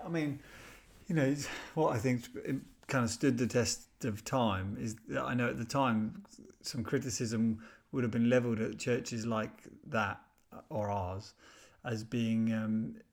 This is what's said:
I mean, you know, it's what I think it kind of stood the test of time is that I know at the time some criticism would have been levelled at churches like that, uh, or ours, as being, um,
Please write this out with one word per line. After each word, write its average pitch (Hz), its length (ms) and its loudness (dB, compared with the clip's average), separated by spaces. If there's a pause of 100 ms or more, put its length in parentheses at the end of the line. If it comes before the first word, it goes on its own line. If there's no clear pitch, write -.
I 175 60 -8
mean, 151 300 -2 (680)
you 185 60 -2
know, 156 100 4
it's 139 220 2 (300)
what 156 200 4
I 120 40 2
think 123 260 2 (100)
it - 200 -2 (320)
kind 127 180 2
of 113 60 0
stood 135 260 4
the 123 80 2
test 113 420 0 (160)
of 104 200 -4
time 104 540 0
is 110 160 -4 (120)
that 131 160 -2
I 131 100 0
know 123 160 2
at - 80 -2
the 117 80 -4
time 117 580 2 (380)
some - 220 -6
criticism 113 760 0 (320)
would 135 120 0
have 113 80 0
been 117 180 4
levelled 120 300 4
at 107 180 -2
churches 120 480 -2
like 110 380 -2 (240)
that, 107 320 -2 (340)
uh, - 60 -14 (100)
or 107 200 -2
ours, 95 440 -4 (520)
as 113 180 -4
being, 113 500 2
um, 110 420 0 (180)